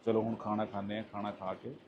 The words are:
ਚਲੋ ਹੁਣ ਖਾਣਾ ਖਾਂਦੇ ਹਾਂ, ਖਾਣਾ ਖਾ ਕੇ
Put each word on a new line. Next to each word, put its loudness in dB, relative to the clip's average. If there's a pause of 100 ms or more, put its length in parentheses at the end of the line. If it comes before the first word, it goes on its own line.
ਚਲੋ 6
ਹੁਣ 2
ਖਾਣਾ 0
ਖਾਂਦੇ -4
ਹਾਂ, -4
ਖਾਣਾ -4
ਖਾ -4
ਕੇ -6 (180)